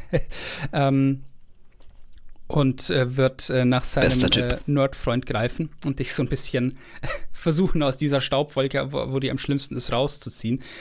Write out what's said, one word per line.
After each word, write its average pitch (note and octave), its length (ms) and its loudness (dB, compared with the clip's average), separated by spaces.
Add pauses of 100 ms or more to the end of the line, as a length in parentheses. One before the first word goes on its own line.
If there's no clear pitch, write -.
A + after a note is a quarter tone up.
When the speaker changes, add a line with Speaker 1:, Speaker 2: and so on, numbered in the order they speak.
(120)
Speaker 1:
<laughs> E3+ 80 4 (520)
Ähm, C3+ 520 2 (1200)
und, C3+ 460 2
äh, B2+ 260 2
wird, C3 320 2
äh, B2+ 160 4
nach B2+ 180 4
seinem, - 260 2
Speaker 2:
Bester B2+ 200 4
Typ. C3 140 4
Speaker 1:
äh, B2 140 0 (100)
Nerdfreund C3+ 580 0
greifen A#2+ 460 -2 (140)
und C#3 120 -2
dich C3 160 -2
so - 80 2
ein B2 80 0
bisschen C3 480 0 (280)
<laughs> - 280 -2
versuchen, E3 480 4
aus C3+ 160 0
dieser C#3+ 240 2
Staubwolke, C3+ 720 0
wo, C3 180 -2
wo C3+ 80 0
die C3 120 0
am C3+ 80 -2
schlimmsten - 360 -2
ist, - 160 -4
rauszuziehen, B2+ 720 -2 (200)